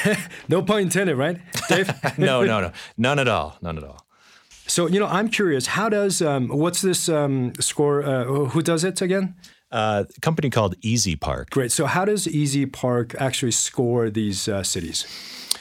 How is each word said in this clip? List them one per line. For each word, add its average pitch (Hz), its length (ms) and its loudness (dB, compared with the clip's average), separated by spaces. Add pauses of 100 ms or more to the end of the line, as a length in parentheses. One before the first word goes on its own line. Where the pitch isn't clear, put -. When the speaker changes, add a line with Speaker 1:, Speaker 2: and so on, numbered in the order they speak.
(160)
Speaker 1:
<laughs> - 340 -10
No 175 120 4
pun 208 220 2
intended, 180 320 0
right, 165 240 0 (300)
Dave? 185 200 2 (160)
Speaker 2:
<laughs> - 120 -4
No, 127 260 4
no, 110 180 2
no. 85 100 -4 (260)
None 131 220 2
at 127 80 2
all. 80 340 0
None 82 160 -6
at 73 60 -10
all. 69 220 -18 (600)
Speaker 1:
So, 170 200 2
you 185 140 2
know, 202 60 0
I'm 208 200 0
curious, 151 400 2
how 208 220 0
does, 202 320 2
um, 139 260 2
what's 156 340 0
this, 180 280 0
um, 135 500 2
score, 143 440 2
uh, 131 220 0
who 139 360 0
does 165 240 2
it 190 160 -2
again? 190 340 0 (340)
Speaker 2:
Uh, 107 340 2 (140)
a - 40 -20
company 160 280 0
called 104 320 2
Easy 113 360 0
Park. 64 340 -6
Speaker 1:
Great. 123 220 0
So 156 140 0
how 180 180 0
does 208 220 0
Easy 143 380 0
Park 123 520 -2
actually 131 340 -2
score 120 580 0
these, 104 400 -2
uh, 98 140 -2
cities? 85 420 -6 (560)